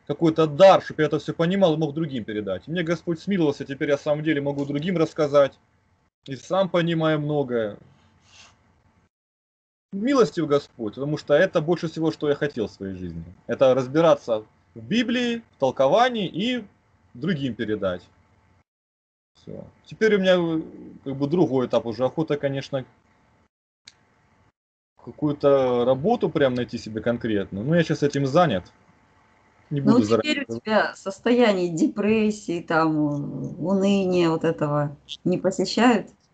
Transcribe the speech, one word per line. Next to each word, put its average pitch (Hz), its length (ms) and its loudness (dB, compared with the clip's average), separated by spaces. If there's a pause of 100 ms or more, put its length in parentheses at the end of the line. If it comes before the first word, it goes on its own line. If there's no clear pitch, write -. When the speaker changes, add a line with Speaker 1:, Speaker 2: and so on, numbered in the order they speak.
Speaker 1:
какой-то 160 400 2
дар, 165 340 8
чтобы - 220 -8
я 151 40 2
это 147 120 -2
все 147 140 -8
понимал 180 400 2
и 151 40 0
мог 151 160 -2
другим 135 300 -6
передать. 98 440 -6
И 143 40 -10
мне 175 120 -2
Господь 165 360 -4
смиловался, 160 460 -2
теперь 139 240 -6
я, 143 80 2
в - 40 -14
самом 151 220 -2
деле, 151 180 0
могу 139 240 -4
другим 147 320 -4
рассказать. 147 640 2 (680)
И 139 100 -10
сам 180 340 -2
понимаю 165 500 0
многое. 127 580 -2 (2250)
Милостив 208 540 0
Господь, 123 480 -2
потому 143 220 -4
что - 160 0
это 175 280 4
больше 160 260 -2
всего, 160 240 -2
что 151 180 -4
я 139 60 2
хотел 131 320 -4
в - 40 -14
своей 95 240 -10
жизни. 85 280 -10 (240)
Это 127 280 4
разбираться 135 680 2 (300)
в 117 80 -16
Библии, 233 640 -2 (120)
в - 40 -20
толковании 180 680 2
и 233 360 -4 (500)
другим 135 420 -4
передать. 98 460 -4 (1300)
Все. - 300 -18 (200)
Теперь 208 300 2
у 196 40 2
меня, 185 180 6
э, 165 240 0 (420)
как 135 140 -8
бы 139 100 0
другой 135 400 2
этап 117 180 0
уже. 117 200 -2
Охота, 151 320 -2
конечно, 135 480 -6 (2250)
какую-то 139 840 0
работу 165 440 0
прям 143 240 2
найти 120 240 -4
себе 107 240 -8
конкретную. 107 640 -4
Но 156 100 0
я 170 80 4
щас 156 200 -2
этим 139 240 0
занят. 131 360 2 (1080)
Не 143 100 -2
Speaker 2:
Ну, 202 120 4
Speaker 1:
буду 233 120 4
Speaker 2:
теперь 214 160 2
Speaker 1:
заранее 294 260 -2
Speaker 2:
у 233 120 -8
тебя 208 360 0
состояние 202 760 0
депрессии, 208 920 -2
там, 160 360 0
у-, 147 720 -4
уныния 190 600 2
вот 160 140 -2
этого 147 540 -2 (260)
не 175 140 0
посещают, 190 720 0 (260)